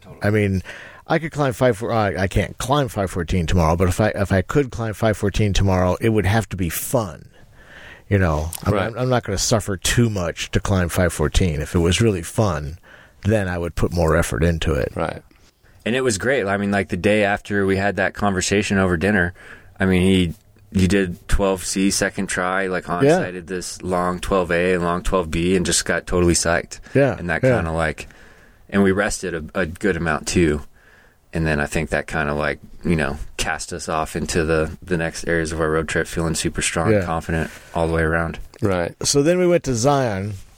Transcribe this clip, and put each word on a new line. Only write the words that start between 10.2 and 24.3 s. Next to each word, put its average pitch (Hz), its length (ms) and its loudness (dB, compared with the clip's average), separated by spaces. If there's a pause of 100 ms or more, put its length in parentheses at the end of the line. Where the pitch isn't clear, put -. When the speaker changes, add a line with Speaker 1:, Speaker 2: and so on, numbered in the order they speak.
Speaker 2:
to 104 80 0
climb 92 300 0
five 87 240 0
fourteen. 76 480 0
If - 140 -4
it 90 40 4
was 87 220 2
really 101 220 2
fun, 82 560 -2 (460)
then 101 220 2
I 90 120 -4
would 85 160 -4
put - 160 0
more 80 260 2
effort 73 260 0
into 82 300 0
it. 67 220 -2
Speaker 3:
Right. 82 260 -6 (640)
Speaker 1:
And 110 100 0
it 131 60 0
was 123 160 0
great. 110 300 0
I 98 100 0
mean, 101 140 0
like, 98 180 0
the 98 80 -4
day 104 260 2
after 101 440 0
we 95 100 2
had 98 200 0
that 95 180 0
conversation 101 640 0
over 90 180 2
dinner, 90 360 2 (460)
I 95 60 2
mean, 92 160 4
he, 92 320 4 (380)
you 92 160 4
did 95 400 0
twelve 95 360 2
C 98 280 0
second 98 360 -2
try, 95 400 -2
like, 90 200 -4
Speaker 2:
Yeah. 85 80 -4
Speaker 1:
on-sighted 92 520 2
this 90 360 -8
long 90 360 0
twelve 90 320 0